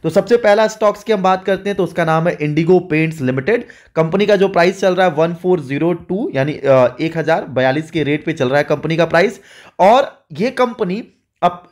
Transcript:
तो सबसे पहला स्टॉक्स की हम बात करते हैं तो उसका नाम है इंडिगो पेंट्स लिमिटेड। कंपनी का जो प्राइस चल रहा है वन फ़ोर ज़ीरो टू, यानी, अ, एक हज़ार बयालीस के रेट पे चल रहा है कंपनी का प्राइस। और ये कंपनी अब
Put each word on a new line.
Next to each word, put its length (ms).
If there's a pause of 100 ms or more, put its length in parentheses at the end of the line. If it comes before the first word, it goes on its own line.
तो 80
सबसे 280
पहला 280
स्टॉक्स 380
की 80
हम 100
बात 220
करते 260
हैं 60
तो 80
उसका 200
नाम 240
है 120
इंडिगो 400
पेंट्स 400
लिमिटेड। 440 (320)
कंपनी 300
का 100
जो 120
प्राइस 320
चल 140
रहा 120
है 60
वन 220
फ़ोर 260
ज़ीरो 320
टू, 420
यानी, 180
अ, 480
एक 160
हज़ार 280
बयालीस 460
के 120
रेट 220
पे 80
चल 160
रहा 100
है 60
कंपनी 320
का 100
प्राइस। 340 (400)
और 360 (160)
ये 200
कंपनी 500 (400)
अब 300